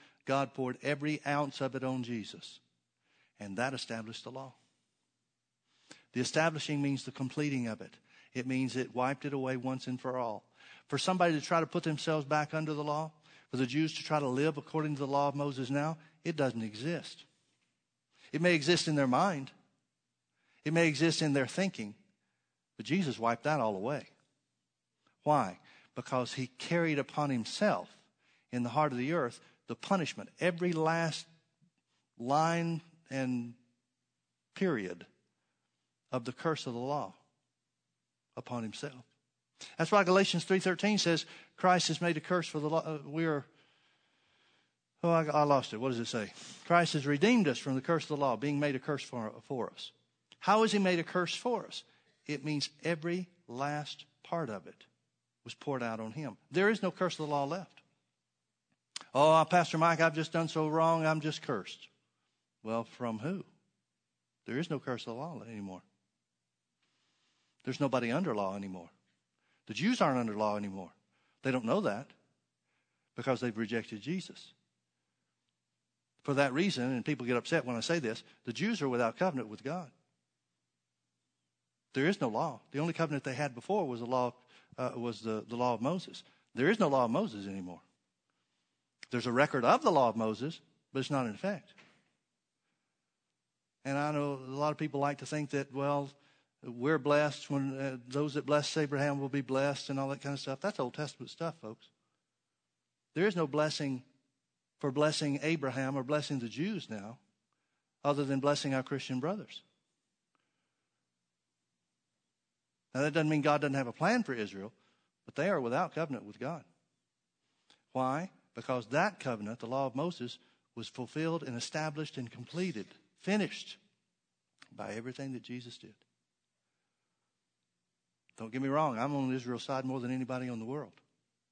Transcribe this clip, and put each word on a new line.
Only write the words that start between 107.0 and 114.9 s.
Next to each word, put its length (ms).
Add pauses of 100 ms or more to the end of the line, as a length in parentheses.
other 220
than 160
blessing 340
our 80
Christian 380
brothers. 420 (3250)
Now, 100
that 100
doesn't 160
mean 140
God 180
doesn't 140
have 120
a 60
plan 320
for 100
Israel, 380 (540)